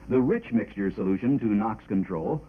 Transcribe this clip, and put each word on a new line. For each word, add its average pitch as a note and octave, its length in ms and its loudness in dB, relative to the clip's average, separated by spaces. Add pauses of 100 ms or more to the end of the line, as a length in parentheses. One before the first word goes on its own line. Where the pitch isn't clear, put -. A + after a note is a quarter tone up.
(100)
The B2+ 100 6
rich G3+ 320 0
mixture G2 400 -2
solution G2 460 0
to A#2+ 80 -2
nox G#2+ 420 0
control F#2+ 600 -2